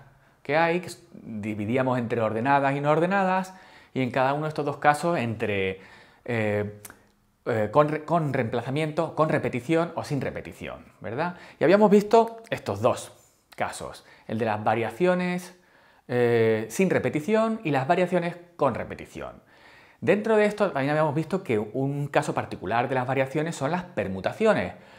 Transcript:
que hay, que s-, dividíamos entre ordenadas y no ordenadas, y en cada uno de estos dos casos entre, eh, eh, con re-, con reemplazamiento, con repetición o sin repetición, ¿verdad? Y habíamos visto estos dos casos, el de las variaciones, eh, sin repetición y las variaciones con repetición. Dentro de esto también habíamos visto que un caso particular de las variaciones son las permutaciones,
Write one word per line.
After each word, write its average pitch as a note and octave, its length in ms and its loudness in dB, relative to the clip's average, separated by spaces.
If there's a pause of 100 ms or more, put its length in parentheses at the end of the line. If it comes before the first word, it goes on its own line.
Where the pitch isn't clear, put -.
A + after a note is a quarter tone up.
(440)
que C#3+ 120 0
hay, E3+ 220 2
que F3+ 80 -10
s-, - 160 -16 (100)
dividíamos A2 880 -2
entre A#2 220 -2
ordenadas C3+ 560 2
y C#3+ 40 -4
no D3 120 2
ordenadas, F#3 600 0 (400)
y C3 100 -2
en B2 100 -2
cada C3 200 2
uno D3+ 120 -2
de D#3 60 -4
estos D3+ 140 -4
dos C#3+ 120 -4
casos D3+ 420 2
entre, G#2 640 -2 (440)
eh, G#2 560 -2 (680)
eh, A2 260 0
con D3+ 160 6
re-, D3+ 160 -4
con D#3 280 0
reemplazamiento, C3+ 840 -2
con D#3 120 2
repetición D3+ 680 0
o A2+ 80 -6
sin C#3+ 160 -4
repetición, D2+ 640 -10 (160)
¿verdad? D3 340 -6 (240)
Y - 60 2
habíamos G3 260 8
visto G#3 580 6
estos - 320 -4
dos A2+ 320 0 (440)
casos, - 500 -8 (220)
el A2+ 100 -6
de A#2 60 -2
las G#2+ 180 -2
variaciones, F3+ 960 -2 (480)
eh, A2+ 640 4
sin - 220 2
repetición G#3+ 720 0
y D#3 60 -2
las C3+ 160 0
variaciones F3 500 0 (200)
con C3+ 180 2
repetición. D#2+ 680 -10 (600)
Dentro G#3+ 340 2
de G#3+ 80 6
esto G#3 260 0
también C#3 200 0
habíamos D3+ 240 2
visto D#3+ 280 -4
que A2+ 160 0
un C#3 500 -4
caso D3 260 -2
particular A2+ 560 -2
de C3+ 40 -2
las B2+ 120 -2
variaciones C#3 500 -2
son C#3 140 -4
las F3+ 140 -6
permutaciones, F3+ 880 -2 (240)